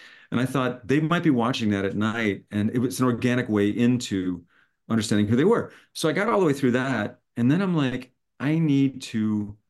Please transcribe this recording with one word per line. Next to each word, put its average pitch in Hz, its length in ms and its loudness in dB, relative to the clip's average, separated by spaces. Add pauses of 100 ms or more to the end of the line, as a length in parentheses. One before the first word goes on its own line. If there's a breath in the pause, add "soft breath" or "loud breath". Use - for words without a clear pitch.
(320 loud breath)
And 113 80 -2
I 127 40 0
thought 131 440 -4
they 143 100 4
might 160 240 0
be 165 80 2
watching 117 400 0
that 98 140 0
at 95 100 -2
night. 107 560 -2
And 104 240 0
it 123 60 0
was 123 180 -4
an 127 80 2
organic 120 420 0
way 104 200 2
into 101 760 0 (440 soft breath)
understanding 107 400 2
who 117 80 2
they 143 80 4
were. 202 280 2 (200 loud breath)
So - 160 -4
I 190 40 0
got 208 160 -2
all 214 120 2
the 180 60 4
way 147 60 4
through 131 200 2
that. 123 480 -2 (160)
And 120 120 2
then 165 140 2
I'm 185 140 0
like, 127 360 -2 (280)
"I 151 180 0
need 139 440 2
to 107 540 -6 (140)